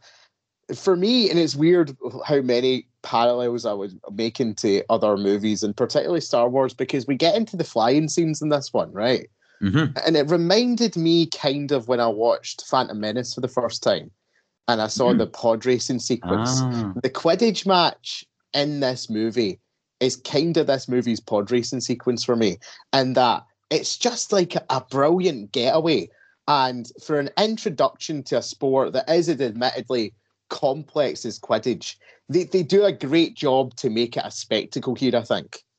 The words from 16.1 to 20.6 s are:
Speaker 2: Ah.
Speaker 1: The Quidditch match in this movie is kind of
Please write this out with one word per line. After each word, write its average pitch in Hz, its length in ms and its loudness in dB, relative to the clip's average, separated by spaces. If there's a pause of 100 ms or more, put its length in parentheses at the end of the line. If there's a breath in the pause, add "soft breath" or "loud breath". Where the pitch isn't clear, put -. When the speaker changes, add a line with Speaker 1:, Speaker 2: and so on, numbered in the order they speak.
Speaker 2:
Ah. 117 400 -2
Speaker 1:
The 127 80 -2
Quidditch 180 560 0
match 175 580 0 (300)
in 143 260 -2
this 131 300 -2
movie 110 500 -2 (400)
is 127 160 0
kind 156 420 -2
of 147 100 2